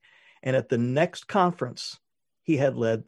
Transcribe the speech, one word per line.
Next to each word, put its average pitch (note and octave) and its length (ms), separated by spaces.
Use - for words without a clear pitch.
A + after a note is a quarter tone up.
And C3 120
at B2+ 140
the B2 80
next C3 500
conference, F3 720
he D#3+ 140
had C3+ 180
led A2+ 320